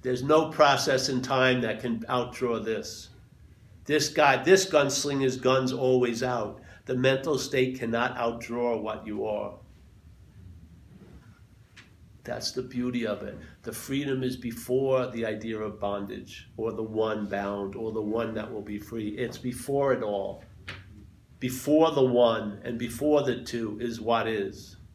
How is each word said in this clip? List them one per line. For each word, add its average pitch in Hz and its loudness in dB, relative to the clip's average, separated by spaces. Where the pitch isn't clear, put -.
There's 123 -2
no 156 6
process 139 4
in 127 0
time 127 4
that 110 -2
can 113 -2
outdraw 120 -2
this. - -6
This 147 2
guy, 139 6
this 185 8
gunslinger's 139 2
gun's 131 2
always 127 2
out. 117 -4
The 131 -2
mental 135 2
state 131 0
cannot 120 -2
outdraw 117 -2
what 104 -8
you 104 -4
are. 104 -4
That's - -8
the 127 -6
beauty 123 -4
of 104 -2
it. 95 -10
The 117 -8
freedom 135 -2
is 127 -2
before 127 0
the 113 -4
idea 110 -4
of 107 -6
bondage, 101 -6
or 113 -4
the 110 -6
one 107 0
bound, 101 -4
or 110 -6
the 107 -4
one 110 -2
that 110 -6
will 104 -8
be 104 -8
free. 110 -6
It's 117 -6
before 139 0
it 117 0
all. 98 -4
Before 147 4
the 139 4
one 113 2
and 117 -6
before 143 2
the 127 -2
two 110 -6
is 117 -6
what 113 2
is. 101 -6